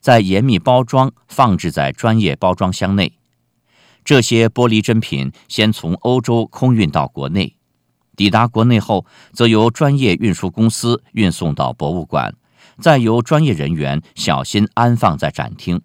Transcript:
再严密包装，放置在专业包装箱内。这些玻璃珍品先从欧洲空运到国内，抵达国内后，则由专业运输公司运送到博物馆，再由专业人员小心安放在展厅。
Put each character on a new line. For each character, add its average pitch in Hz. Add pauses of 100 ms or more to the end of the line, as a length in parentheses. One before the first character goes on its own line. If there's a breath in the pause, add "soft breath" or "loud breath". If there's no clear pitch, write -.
再 120
严 95
密 123
包 127
装， 131 (160)
放 113
置 82
在 71
专 113
业 85
包 92
装 92
箱 95
内。 98 (840 soft breath)
这 135
些 113
玻 120
璃 110
珍 110
品 67 (160 soft breath)
先 110
从 85
欧 123
洲 117
空 -
运 107
到 73
国 69
内， 92 (580)
抵 98
达 110
国 113
内 120
后， 98 (280 soft breath)
则 117
由 110
专 139
业 117
运 101
输 92
公 113
司 117 (120)
运 104
送 82
到 67
博 73
物 85
馆， 62 (440 soft breath)
再 151
由 113
专 151
业 143
人 76
员 73 (140 soft breath)
小 67
心 104
安 120
放 95
在 71
展 69
厅。 -